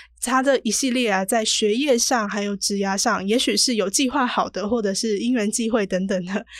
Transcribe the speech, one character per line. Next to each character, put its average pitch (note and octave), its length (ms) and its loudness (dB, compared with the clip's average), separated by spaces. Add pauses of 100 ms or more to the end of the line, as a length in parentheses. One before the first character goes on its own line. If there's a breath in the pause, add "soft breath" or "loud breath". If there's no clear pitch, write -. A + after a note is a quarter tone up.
(220 loud breath)
她 C4 200 0
这 C4 200 4
一 A3+ 80 -2
系 B3+ 200 0
列 A#3+ 200 0
啊， F#3+ 140 0
在 A3+ 180 0
学 G#3+ 320 0
业 C4+ 240 2
上 A3+ 300 0
还 G3+ 140 -4
有 G3+ 120 -2
职 G3+ 220 -2
涯 G3 200 0
上， G3 300 0
也 A3 120 2
许 A3 180 0
是 A3+ 200 2
有 G3 120 0
计 B3+ 200 0
划 C4 180 2
好 G3+ 240 -2
的， - 180 -4
或 A#3 140 0
者 G3 100 0
是 G#3 260 -2
因 A#3 140 0
缘 G#3+ 180 0
际 A3+ 200 -2
会 G#3+ 160 2
等 F#3+ 200 -2
等 F#3 200 -2
的 G3 180 -4 (160 loud breath)